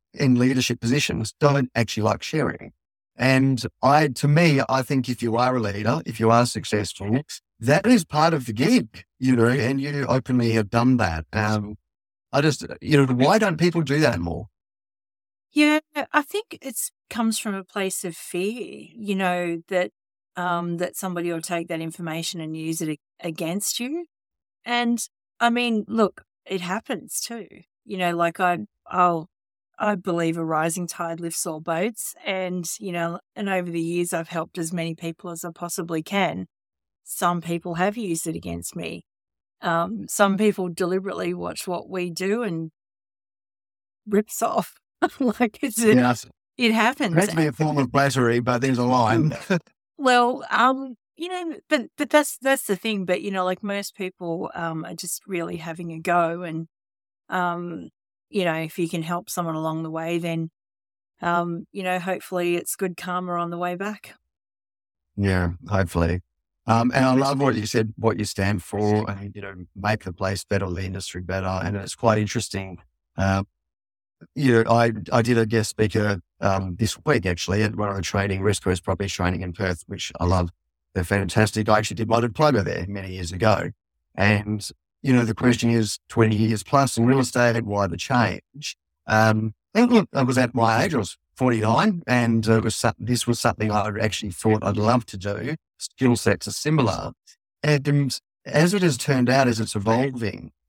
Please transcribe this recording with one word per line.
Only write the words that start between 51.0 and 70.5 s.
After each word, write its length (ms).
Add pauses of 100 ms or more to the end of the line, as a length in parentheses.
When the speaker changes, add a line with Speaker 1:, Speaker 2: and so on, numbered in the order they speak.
Speaker 2:
you 140
know, 280 (120)
but, 180 (100)
but 120
that's, 300
that's 260
the 100
thing. 300
But, 160
you 100
know, 140
like, 160
most 340
people, 600
um, 280
are 120
just 320
really 300
having 340
a 80
go. 420
And, 260 (640)
um, 600 (400)
you 140
know, 120
if 240
you 100
can 140
help 260
someone 260
along 280
the 80
way, 260
then, 320 (720)
um, 500
you 120
know, 160
hopefully 560
it's 200
good 220
karma 360
on 180
the 60
way 180
back. 400 (1000)
Speaker 1:
Yeah, 360 (180)
hopefully. 520 (460)
Um, 260
and 120
I 80
love 260
what 160
you 100
said, 300
what 220
you 80
stand 380
for, 460
and, 260
you 60
know, 120 (220)
make 280
the 80
place 320
better, 260